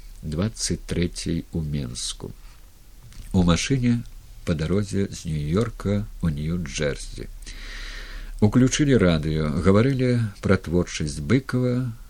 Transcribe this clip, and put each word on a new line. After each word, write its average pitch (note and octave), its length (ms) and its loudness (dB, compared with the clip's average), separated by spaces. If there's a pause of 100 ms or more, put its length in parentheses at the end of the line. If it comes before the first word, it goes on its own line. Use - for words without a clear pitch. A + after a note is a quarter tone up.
(240)
дваццаць E2 680 -4
трэцяй E2 540 -2 (100)
у E2 80 0
Менску. C#2 720 -6 (1000)
У F#3 160 4
машыне A#2+ 560 2 (400)
па E3+ 160 0
дарозе G2 480 0
з E2 240 -8
Нью-Йорка G2 720 0 (160)
ў D#2+ 160 0
Нью-Джерсі. D2+ 960 -4 (1120)
Уключылі B2+ 560 6
радыё, D#2 640 4
гаварылі B2 480 4 (320)
пра F#2+ 160 4
творчасць D#2 640 -2
Быкава, B2 640 0 (220)